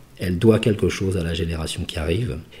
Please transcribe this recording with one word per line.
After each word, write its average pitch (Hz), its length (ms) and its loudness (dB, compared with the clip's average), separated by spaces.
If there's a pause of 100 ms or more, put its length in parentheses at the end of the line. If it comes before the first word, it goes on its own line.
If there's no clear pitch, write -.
(200)
elle 90 180 -2
doit 110 220 6
quelque 101 300 2
chose 95 280 -2
à 85 60 -2
la 82 100 -4
génération 82 540 -4
qui - 100 -10
arrive. 85 400 -2 (240)